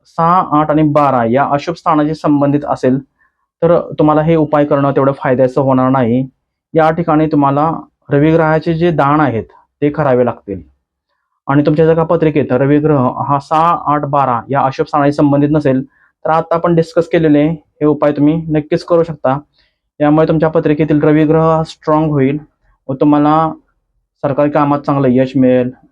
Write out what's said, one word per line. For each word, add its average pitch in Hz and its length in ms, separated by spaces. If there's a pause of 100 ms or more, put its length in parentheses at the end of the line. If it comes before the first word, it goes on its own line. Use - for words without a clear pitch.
सहा, 170 540
आठ 151 120
आणि 151 120
बारा 143 420
या 127 200
अशुभ 147 300
स्थानाशी 151 380
संबंधित 143 520
असेल, 131 340 (640)
तर 170 160 (200)
तुम्हाला 151 220
हे 165 140
उपाय 151 300
करणं 139 260
तेवढं 139 200
फायद्याचं 131 500
होणार 131 280
नाही. 131 380 (460)
या 160 180
ठिकाणी 160 360
तुम्हाला 147 460 (360)
रविग्रहाचे 156 640
जे 170 180
दान 143 280
आहेत 117 240 (380)
ते 147 80
करावे 139 360
लागतील. - 360 (840)
आणि 143 180
तुमच्या 156 200
जर 160 100
का 165 80
पत्रिकेत 156 480
रविग्रह 139 760
हा 139 120
सहा, 160 460
आठ, 147 200
बारा 135 440
या 139 120
अशुभ 139 240
स्थानाशी 147 260
संबंधित 143 400
नसेल, 139 320 (420)
तर 160 40
आता 165 260
आपण 170 200
डिस्कस 165 320
केलेले 151 420
हे - 360
उपाय 151 260
तुम्ही 147 240
नक्कीच 160 480
करू 170 200
शकता. 147 360 (600)
यामुळे 151 260
तुमच्या 160 220
पत्रिकेतील 156 520
रविग्रह 156 400
हा 160 220
स्ट्रॉंग 156 480
होईल 139 260 (500)
व 135 60
तुम्हाला 151 600 (680)
सरकारी 147 280
कामात 143 300
चांगलं 139 320
यश 131 260
मिळेल, 127 320 (220)